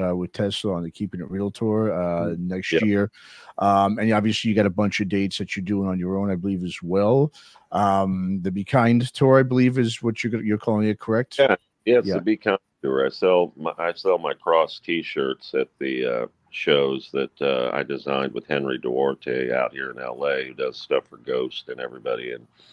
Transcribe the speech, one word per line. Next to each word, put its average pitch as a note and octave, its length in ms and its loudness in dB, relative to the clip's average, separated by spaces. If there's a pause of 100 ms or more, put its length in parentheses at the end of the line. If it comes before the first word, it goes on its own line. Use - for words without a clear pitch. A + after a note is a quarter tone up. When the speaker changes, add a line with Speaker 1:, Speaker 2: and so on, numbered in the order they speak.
Speaker 1:
uh, F2+ 140 0
with F2+ 160 -6
Tesla G2+ 420 -4
on F2 100 -4
the E2 60 -8
Keeping F#2 300 -8
It D#2 100 -10
Real G2 220 -4
tour, A2 400 0
uh, F2 380 -2
Speaker 2:
Mm. E2+ 180 -6
Speaker 1:
next F#2 240 -4
Speaker 2:
Yep. D#2+ 120 2
Speaker 1:
year. G2+ 280 2 (460)
Um, G2+ 420 4
and A2 140 2
obviously G#2+ 360 0
you G#2 60 2
got G#2 100 4
a G2+ 60 4
bunch G2+ 300 0
of G2 80 -2
dates G2 280 0
that - 180 -6
you're F#2+ 100 -6
doing G2 240 -2
on F#2 100 -2
your F#2 180 -2
own, G2+ 140 0
I F#2+ 40 0
believe, F#2 280 -2
as F2 180 -8
well. G#2 520 2 (400)
Um, G2 680 2
the F#2 100 -2
Be G2 120 -4
Kind A#2+ 500 4
tour, C3+ 260 6
I C3 40 4
believe, B2+ 340 2
is A2+ 240 0
what A2+ 220 -2
you're, A2 180 -4
you're G#2+ 160 0
calling G#2+ 300 2
it, G#2 120 0
correct? A2+ 380 -2
Speaker 2:
Yeah. B2 180 6 (300)
Yeah, A#2+ 140 6
it's G2+ 80 0
Speaker 1:
Yeah. F#2+ 80 0
Speaker 2:
the - 60 -2
Be G#2 160 2
Kind G2 200 0 (240)
tour. C2+ 240 0
I C2 40 2
sell F2+ 480 2
my, D#2 200 -6
I E2+ 160 -2
sell F#2 240 0
my D#2 160 -2
cross E2 460 0
T-shirts D2+ 760 -4
at C2+ 140 0 (120)
the, C2 260 -4
uh, A#1+ 220 -2 (240)
shows C#2 600 0
that, C2+ 300 -4
uh, B1+ 320 0
I D2 100 -4
designed C2+ 500 -4
with A#1+ 140 -8
Henry C#2 300 -2
Duarte B1+ 760 -2
out B1+ 220 0
here C2 180 -10
in A#1+ 80 -16
L B1+ 260 -8
A, C2+ 200 -2
who C2 80 -16
does B1+ 240 -6
stuff - 300 -2
for - 100 -20
Ghost B1+ 500 -6
and B1+ 140 -10
everybody. B1 500 -6
And A#1+ 160 -14 (260)